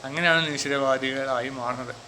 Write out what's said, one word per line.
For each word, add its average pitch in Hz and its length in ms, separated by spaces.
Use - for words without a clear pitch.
അങ്ങനെയാണ് 165 440
നിരീശ്വരവാദികളായി 135 1000
മാറുന്നത്. 123 460